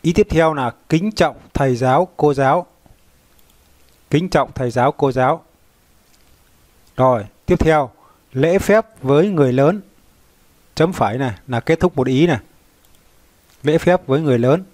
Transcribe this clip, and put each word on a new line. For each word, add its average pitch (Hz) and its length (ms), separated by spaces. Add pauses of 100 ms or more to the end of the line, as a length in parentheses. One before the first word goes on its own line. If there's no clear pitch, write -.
Ý 170 120
tiếp 202 160
theo 160 240
là 123 180 (180)
kính 180 220
trọng 156 260 (160)
thầy 131 220
giáo, 131 320 (100)
cô 147 160
giáo. 139 340 (1400)
Kính 175 200
trọng 143 220
thầy 127 200
giáo, 127 200
cô 139 200
giáo. 131 320 (1500)
Rồi, 123 280 (200)
tiếp 180 140
theo, 151 300 (440)
lễ 165 260
phép 214 260 (160)
với 143 280
người 143 240
lớn. 156 280 (920)
Chấm 170 180
phẩy 113 240
này 131 160 (140)
là 120 120
kết 160 200
thúc 180 160
một 131 120
ý 135 200
này. 131 120 (1200)
Lễ 151 140
phép 180 300
với 139 140
người 131 180
lớn. 143 240 (100)